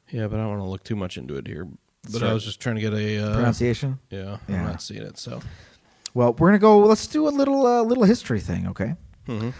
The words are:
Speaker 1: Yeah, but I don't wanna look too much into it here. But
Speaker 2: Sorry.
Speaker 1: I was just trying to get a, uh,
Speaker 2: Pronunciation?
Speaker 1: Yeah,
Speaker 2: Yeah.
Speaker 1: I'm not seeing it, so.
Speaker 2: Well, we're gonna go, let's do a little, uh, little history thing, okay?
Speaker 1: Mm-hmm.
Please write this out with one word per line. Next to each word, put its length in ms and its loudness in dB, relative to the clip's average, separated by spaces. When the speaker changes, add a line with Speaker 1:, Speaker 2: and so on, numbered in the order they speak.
Speaker 1:
Yeah, 180 -6
but 100 -4
I 60 -2
don't 60 -4
wanna 200 -6
look 140 -10
too 120 -6
much 220 -8
into 180 -10
it 120 -10
here. 180 -10
But 80 -14
Speaker 2:
Sorry. 180 0
Speaker 1:
I 40 2
was 100 -4
just 160 -12
trying 160 -4
to 40 -4
get 140 -2
a, 240 -2
uh, 160 -2
Speaker 2:
Pronunciation? 640 0
Speaker 1:
Yeah, 300 -10
Speaker 2:
Yeah. 120 -2
Speaker 1:
I'm 40 -2
not 180 -6
seeing 200 -12
it, 160 -16
so. 200 -12
Speaker 2:
Well, 180 4
we're 160 4
gonna 100 6
go, 220 8
let's 260 6
do 220 0
a 20 0
little, 360 2
uh, 160 4
little 220 2
history 360 2
thing, 280 -4
okay? 260 -4
Speaker 1:
Mm-hmm. 300 -6